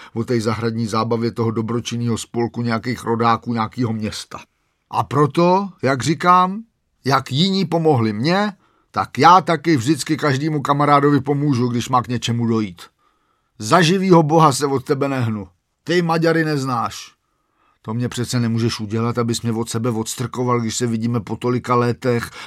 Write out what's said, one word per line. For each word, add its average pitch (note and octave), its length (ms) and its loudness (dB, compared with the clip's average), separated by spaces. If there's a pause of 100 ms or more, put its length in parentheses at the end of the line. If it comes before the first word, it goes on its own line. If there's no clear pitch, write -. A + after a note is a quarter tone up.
(140)
o A2+ 100 -4
té A#2+ 160 0
zahradní A2+ 460 -2
zábavě A2+ 440 -2
toho A2+ 200 -2
dobročinného A#2 680 -4
spolku A#2 440 -4
nějakých A#2 420 -4
rodáků A#2 480 0
nějakého A2+ 400 -4
města. - 480 -8 (500)
A A2 140 -2
proto, F3 640 2 (140)
jak C3 200 0
říkám, F3+ 600 2 (420)
jak C3+ 280 0
jiní F#3+ 320 2
pomohli D#3 480 2
mně, F3 400 0 (380)
tak - 280 -4
já E3+ 220 8
taky E3 360 0
vždycky C#3+ 400 -2
každému D3 460 -2
kamarádovi C#3+ 580 4
pomůžu, C#3 480 0
když A#2+ 200 -4
má B2+ 140 0
k G2+ 60 -10
něčemu A#2 380 -2
dojít. A2 360 -2 (760)
Za A#2+ 240 4
živýho F3+ 400 4
Boha D#3 300 4
se D3 140 -2
od C#3 180 -2
tebe C#3 240 -2
nehnu. A2+ 400 -4 (360)
Ty F3 180 0
Maďary E3 420 0
neznáš. C3 680 -4 (680)
„To A2 120 -8
mě A#2+ 140 -2
přece A#2+ 320 -4
nemůžeš A2+ 400 0
udělat, A2+ 380 -2
abys A#2 240 -2
mě A#2 100 -2
od A2+ 180 -4
sebe A#2 200 -2
odstrkoval, A#2+ 680 -4
když A2+ 160 -4
se B2 100 -2
vidíme A#2 340 -2
po A2 160 -6
tolika B2 380 -2
letech A#2+ 560 0 (160)